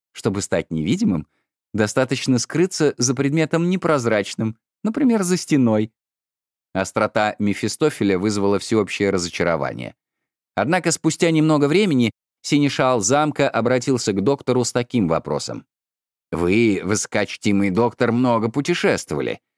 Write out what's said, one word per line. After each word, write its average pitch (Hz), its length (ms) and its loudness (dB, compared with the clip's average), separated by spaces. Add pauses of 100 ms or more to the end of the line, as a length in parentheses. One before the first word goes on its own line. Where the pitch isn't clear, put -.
(120)
«Чтобы 101 320 -4
стать - 260 -2
невидимым, 85 560 -2 (480)
достаточно 123 640 0
скрыться 160 600 0
за 131 160 -2
предметом 160 560 0
непрозрачным, 117 840 -2 (260)
например, 220 400 0
за 180 140 0
стеной». 113 540 2 (840)
Острота 107 640 0
Мефистофеля 104 800 0
вызвала 101 400 0
всеобщее 101 520 0
разочарование. 82 840 -2 (640)
Однако 160 360 0
спустя 160 380 0
немного 156 380 4
времени 147 440 2 (300)
синешал 135 600 2
замка 143 480 0
обратился 117 640 0
к 98 100 -2
доктору 127 400 0
с - 80 -6
таким 117 380 0
вопросом. 73 560 -4 (680)
«Вы, 92 500 2
высокочтимый 101 920 -2
доктор, 117 420 0
много 117 360 0
путешествовали. 120 920 -2 (160)